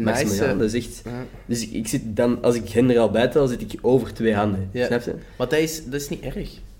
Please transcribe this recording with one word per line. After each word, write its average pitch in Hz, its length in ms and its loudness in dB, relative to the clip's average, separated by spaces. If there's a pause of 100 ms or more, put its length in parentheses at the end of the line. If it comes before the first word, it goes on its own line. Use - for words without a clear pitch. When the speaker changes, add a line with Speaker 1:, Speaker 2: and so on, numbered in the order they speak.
Speaker 1:
Maximiliaan, 135 440 2
Speaker 2:
nice, 131 120 0
Speaker 1:
dat 110 160 2
is 117 120 -2
echt - 180 -14
Speaker 2:
ja. 123 200 -8 (220)
Speaker 1:
dus 117 160 -4
ik, 110 100 -10
ik 110 160 -4
zit 135 160 -2
dan, 117 380 0
als 120 120 4
ik 110 140 -4
hen 127 220 4
er 117 80 6
al 110 120 4
bij 113 180 2
tel, 143 180 4
zit 123 140 -2
ik 104 200 -10
over 120 340 2
twee 113 200 2
handen. 98 380 0
Speaker 2:
Ja. 123 140 0
Speaker 1:
Snap 120 160 0
je? 85 120 -4 (240)
Speaker 2:
Maar 127 100 -2
dat 156 100 2
is, 160 260 -2
dat 139 160 -6
is - 80 -10
niet 165 140 -6
erg. 139 280 -8 (300)